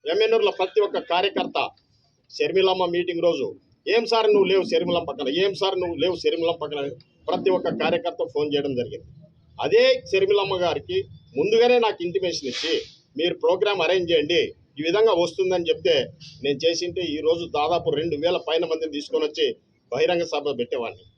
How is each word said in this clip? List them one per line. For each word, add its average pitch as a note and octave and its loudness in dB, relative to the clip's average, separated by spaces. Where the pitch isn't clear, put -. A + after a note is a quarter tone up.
ఎమ్మెనూరులో G#3+ 4
ప్రతి F#3+ 0
ఒక్క G3+ 0
కార్యకర్త F3 -2
షర్మిలమ్మ F#3 2
మీటింగ్ F3 -2
రోజు, D3 0
"ఏం A3+ 2
సార్ A3+ 2
నువ్వు G#3 6
లేవు F#3 4
షర్మిలమ్మ E3+ 0
పక్కన, - -4
ఏం F#3 0
సార్ F#3+ 0
నువ్వు F3 -4
లేవు E3+ 0
షర్మిలమ్మ E3 0
పక్కన?" C#3+ -6
అని C#3+ -4
ప్రతి F3+ 0
ఒక్క F3 0
కార్యకర్త E3 -2
ఫోన్ D3 0
చేయడం C#3 0
జరిగింది. - -6
అదే A#3+ 4
షర్మిలమ్మ F#3+ 0
గారికి F3+ -2
ముందుగానే A3+ 4
నాకు G#3 0
ఇంటిమేషన్ F3 -4
ఇచ్చి, D3+ -4
"మీరు E3+ 0
ప్రోగ్రామ్ F#3 0
అరేంజ్ F3 0
చేయండి, D#3+ 2
ఈ D3+ -6
విధంగా G#3 2
వస్తుందని" F3 0
చెప్తే D#3 2
నేను C#3 -2
చేసింటే E3+ -2
ఈరోజు D#3+ -2
దాదాపు D#3+ -2
రెండు D#3 -2
వేల E3 0
పైన E3 0
మందిని D#3+ -4
తీసుకొని D3+ -4
వచ్చి D3+ -2
బహిరంగ E3+ 2
సభ D3 -4
పెట్టేవాడిని. A#2+ -6